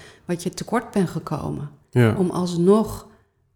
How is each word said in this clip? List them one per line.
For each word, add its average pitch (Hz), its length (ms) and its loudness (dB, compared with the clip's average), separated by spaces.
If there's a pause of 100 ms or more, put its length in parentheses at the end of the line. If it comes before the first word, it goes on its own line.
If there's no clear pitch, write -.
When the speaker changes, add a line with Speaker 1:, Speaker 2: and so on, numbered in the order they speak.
(240)
Speaker 1:
wat 170 180 -6
je 175 80 -6
tekort 233 400 -6
bent 185 200 0
gekomen. 151 600 -8 (200)
Speaker 2:
Ja. 117 260 4
Speaker 1:
Om 180 140 0
alsnog 180 760 2 (500)